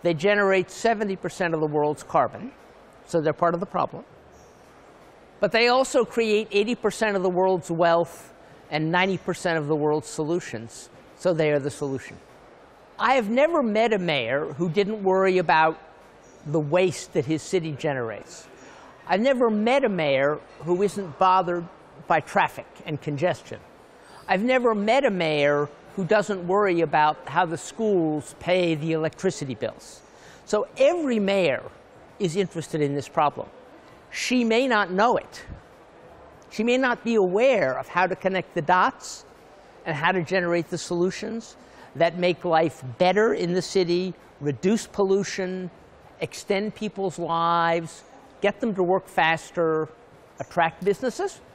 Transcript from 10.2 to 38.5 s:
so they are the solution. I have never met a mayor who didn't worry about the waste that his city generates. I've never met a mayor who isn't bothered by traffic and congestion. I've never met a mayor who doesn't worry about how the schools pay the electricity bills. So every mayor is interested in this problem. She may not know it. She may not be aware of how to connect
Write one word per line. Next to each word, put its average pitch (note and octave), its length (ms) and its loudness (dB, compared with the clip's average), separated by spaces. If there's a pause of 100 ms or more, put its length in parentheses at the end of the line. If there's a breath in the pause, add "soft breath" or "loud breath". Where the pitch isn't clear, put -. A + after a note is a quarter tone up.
so F3+ 180 0
they D#3 160 2
are D3 80 2
the C#3 100 -2
solution. C3+ 480 -8 (800)
I A#3+ 180 2
have A3+ 140 2
never D4 320 2
met A3 320 2
a G#3 60 0
mayor D3 540 -2
who F3 160 -2
didn't G3+ 340 -2
worry F#3+ 360 4
about D#3+ 380 4 (680)
the D#3 140 0
waste E3+ 540 0
that D3 100 0
his D#3 180 -2
city E3 300 -4
generates. B2 720 -6 (640 loud breath)
I've F#3 120 2
never B3 300 2
met A3+ 320 2
a B3 60 0
mayor D3 500 0 (220)
who F3+ 200 0
isn't F#3+ 380 -2
bothered F3+ 480 2 (400)
by E3 140 2
traffic - 460 -2 (200)
and D3+ 160 -6
congestion. D3 560 -4 (680 loud breath)
I've F#3+ 160 0
never B3 320 2
met A3+ 280 2
a A#3+ 60 4
mayor D3 580 2 (280)
who F#3+ 80 -2
doesn't G3 420 0
worry F#3 360 2
about D3+ 340 2 (120)
how E3+ 180 0
the D#3+ 120 -6
schools E3 800 -2
pay F3 380 0
the D#3+ 160 -4
electricity D#3 640 -4
bills. - 440 -10 (440 loud breath)
So - 320 -2
every C#4 420 2
mayor F#3+ 460 2 (560)
is F3 160 -2
interested E3 440 -4
in C#3+ 140 0
this C#3 140 -6
problem. D3 400 -2 (640 loud breath)
She B3 320 0
may A#3 240 2
not G3+ 240 0
know G#3+ 240 2
it. - 280 -8 (1040)
She - 120 -6
may A#3+ 160 2
not B3 240 -2
be A#3 140 0
aware F#3+ 600 2
of C3+ 120 -8
how F3+ 180 2
to F3 80 -2
connect F#3 400 -4